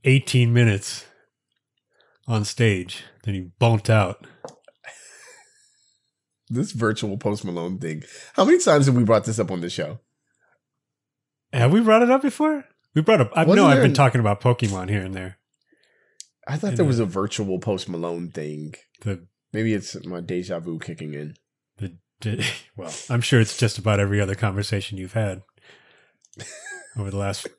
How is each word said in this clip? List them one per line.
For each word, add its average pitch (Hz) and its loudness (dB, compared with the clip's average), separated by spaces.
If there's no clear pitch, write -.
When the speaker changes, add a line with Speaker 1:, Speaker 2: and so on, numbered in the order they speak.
Speaker 1:
eighteen 131 4
minutes 113 2
on 110 0
stage. 98 -2
Then 101 -6
he 92 -10
bonked 117 2
out. 104 2
Speaker 2:
This 117 -4
virtual 107 -2
Post 104 -4
Malone 90 -6
thing. 78 -8
How 196 2
many 339 6
times 147 4
have 127 4
we 120 4
brought 107 4
this 110 -4
up 95 -4
on 90 -4
the 87 -6
show? 85 -8
Speaker 1:
Have 127 4
we 220 6
brought 220 6
it 240 4
up 262 4
before? 294 0
We 156 2
brought 214 4
up, 165 2
I, 165 2
Speaker 2:
Wasn't 180 6
Speaker 1:
no, 196 8
I've 143 8
Speaker 2:
there 131 4
Speaker 1:
been 143 6
Speaker 2:
an 139 0
Speaker 1:
talking 131 4
about 104 0
Pokemon 98 0
here 101 -2
and 95 -8
there. 92 -12
Speaker 2:
I 143 -6
thought 202 -4
Speaker 1:
And 120 -2
Speaker 2:
there 175 4
was 123 2
Speaker 1:
the 113 2
Speaker 2:
a - -2
virtual 98 -4
Post 95 -4
Malone 85 -8
thing. 76 -12
Speaker 1:
The 92 -8
Speaker 2:
Maybe 110 -2
it's 98 -8
my 87 -10
deja 90 -6
vu 82 -10
kicking 78 -12
in. 76 -12
Speaker 1:
The, 90 -10
the, 110 -6
<laughs> - -20
well, - -14
I'm 120 0
sure 117 4
it's - 0
just 113 -2
about 101 0
every 101 0
other 98 -2
conversation 98 -4
you've 92 -12
had 98 -4
Speaker 2:
<laughs> 622 -18
Speaker 1:
over 98 -6
the 98 -6
last 98 -4